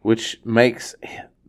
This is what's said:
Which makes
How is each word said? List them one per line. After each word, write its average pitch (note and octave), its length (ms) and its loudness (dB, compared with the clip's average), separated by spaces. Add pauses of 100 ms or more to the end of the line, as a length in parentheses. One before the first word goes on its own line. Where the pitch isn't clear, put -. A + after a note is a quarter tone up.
Which - 420 -2
makes A#2 520 0 (540)